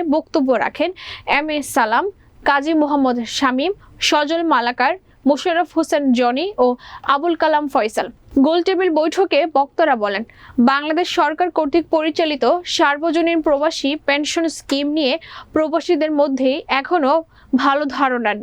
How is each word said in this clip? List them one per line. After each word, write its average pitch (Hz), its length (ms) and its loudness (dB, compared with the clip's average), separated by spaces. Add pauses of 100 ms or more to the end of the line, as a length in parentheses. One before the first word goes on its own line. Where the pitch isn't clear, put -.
(140)
বক্তব্য 302 360 0 (140)
রাখেন 320 260 -2 (480)
এম 302 180 -2
এ - 20 -2 (180)
সালাম, 240 300 2 (380)
কাজী 285 380 2
মোহাম্মদ 277 360 0 (200)
শামীম, 269 340 0 (360)
সজল 311 340 0 (100)
মালাকার, 247 420 0 (340)
মোশাররফ 320 500 0
হোসেন 302 260 0 (100)
জনি 254 320 0 (120)
ও 247 80 2 (480)
আবুল 330 280 0
কালাম 302 320 2
ফয়সাল। 214 340 -2 (380)
গোলটেবিল 349 440 2 (100)
বৈঠকে 330 400 0 (160)
বক্তারা 285 480 2
বলেন, 202 200 -2 (480)
বাংলাদেশ 311 360 0 (120)
সরকার 320 280 0 (100)
কর্তৃক 311 280 2 (100)
পরিচালিত 311 500 0 (320)
সার্বজনীন 330 720 2
প্রবাসী 294 420 0 (180)
পেনশন 294 380 0 (120)
স্কিম 285 300 -4 (100)
নিয়ে 277 160 0 (400)
প্রবাসীদের 311 680 0
মধ্যে 269 320 2 (300)
এখনো 277 300 0 (520)
ভালো 285 200 2 (140)
ধারণা 247 340 0 (120)